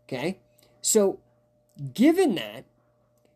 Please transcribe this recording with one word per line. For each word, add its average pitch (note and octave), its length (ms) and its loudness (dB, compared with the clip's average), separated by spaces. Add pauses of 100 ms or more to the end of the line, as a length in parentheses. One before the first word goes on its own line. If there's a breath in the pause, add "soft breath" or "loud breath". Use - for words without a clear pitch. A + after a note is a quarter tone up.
Okay? C#3 320 -8 (420 soft breath)
So, - 380 0 (760)
given D#4+ 400 4
that, A2 320 -10 (720)